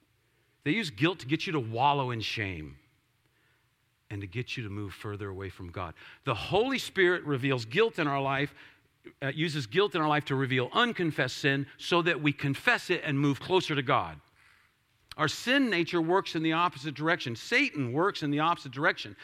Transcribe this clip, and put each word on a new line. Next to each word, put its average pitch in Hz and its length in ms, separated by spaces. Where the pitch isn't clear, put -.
they 147 80
use 202 180
guilt 143 300
to 120 80
get 156 180
you 185 80
to 156 60
wallow 127 520
in 113 100
shame 87 560
and 101 100
to 101 60
get 113 300
you 123 60
to 104 60
move 101 240
further 104 360
away 95 200
from 90 200
God. 82 240
The 135 100
Holy 220 460
Spirit 180 460
reveals 135 400
guilt 196 340
in 156 80
our 139 140
life, 139 320
uh, 135 140
uses 151 320
guilt 190 260
in 175 80
our 156 60
life 147 180
to 143 100
reveal 127 380
unconfessed 180 640
sin 139 300
so 175 240
that 165 180
we 147 140
confess 165 560
it 170 140
and 139 160
move 143 200
closer 175 360
to 139 80
God. 95 360
Our 151 120
sin 254 420
nature 170 320
works 180 340
in 165 60
the 160 120
opposite 156 420
direction. 151 400
Satan 151 580
works 170 300
in 143 80
the 143 80
opposite 160 320
direction. 135 520